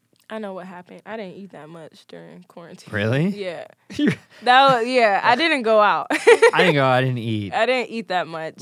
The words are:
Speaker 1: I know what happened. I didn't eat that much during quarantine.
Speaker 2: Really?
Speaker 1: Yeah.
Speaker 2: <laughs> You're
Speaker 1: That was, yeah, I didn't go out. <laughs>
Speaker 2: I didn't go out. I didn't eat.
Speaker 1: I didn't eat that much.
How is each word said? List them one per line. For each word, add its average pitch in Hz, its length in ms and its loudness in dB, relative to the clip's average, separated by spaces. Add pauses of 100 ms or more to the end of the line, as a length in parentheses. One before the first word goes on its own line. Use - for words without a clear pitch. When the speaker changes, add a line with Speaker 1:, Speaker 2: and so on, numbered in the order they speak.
(300)
Speaker 1:
I 220 100 -10
know 202 140 -10
what 185 140 -16
happened. 180 380 -20
I 202 120 -14
didn't 190 200 -12
eat 196 140 -18
that 151 180 -20
much 165 380 -20
during 170 420 -20
quarantine. - 440 -20
Speaker 2:
Really? 117 360 -2
Speaker 1:
Yeah. 185 360 -10 (140)
Speaker 2:
<laughs> - 160 -20
You're 294 180 0 (300)
Speaker 1:
That 254 380 4
was, 233 60 -2
yeah, 233 360 2
I 240 140 4
didn't 311 260 0
go 220 180 4
out. 180 260 0
<laughs> - 40 -4
Speaker 2:
I 440 460 6
didn't 170 180 4
go 139 80 2
out. 131 120 4
I 127 60 2
didn't 127 180 -2
eat. 110 340 -4
Speaker 1:
I 220 120 0
didn't 247 260 -2
eat 226 180 -10
that 175 180 -2
much. 160 340 -12